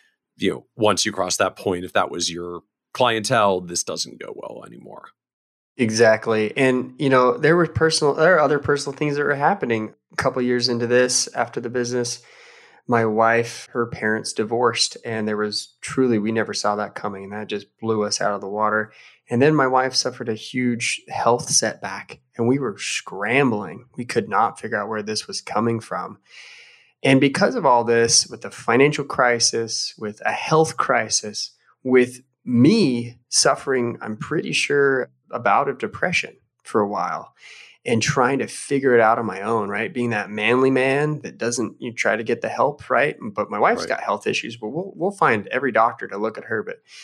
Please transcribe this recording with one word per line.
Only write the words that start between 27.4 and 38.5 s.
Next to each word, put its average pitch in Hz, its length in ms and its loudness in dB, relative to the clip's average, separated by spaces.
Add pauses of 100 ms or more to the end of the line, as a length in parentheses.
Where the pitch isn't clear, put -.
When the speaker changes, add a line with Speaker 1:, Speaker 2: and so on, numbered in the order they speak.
Speaker 2:
of 202 100 -2
all 123 180 6
this, 117 440 2
with 117 140 -14
the 110 100 -12
financial 139 520 2
crisis, 117 920 0
with 104 280 -10
a 110 60 0
health - 460 2
crisis, 110 760 -2 (320)
with 127 380 4 (240)
me 123 720 4 (120)
suffering, 135 720 0
I'm 107 140 -10
pretty 151 380 -4
sure, 139 560 2 (220)
a - 80 -6
bout 117 280 2
of 131 120 -4
depression - 560 -4 (280)
for - 180 0
a 104 60 0
while 90 460 -6 (500)
and 117 180 0
trying 131 380 2
to 107 80 -4
figure 135 480 0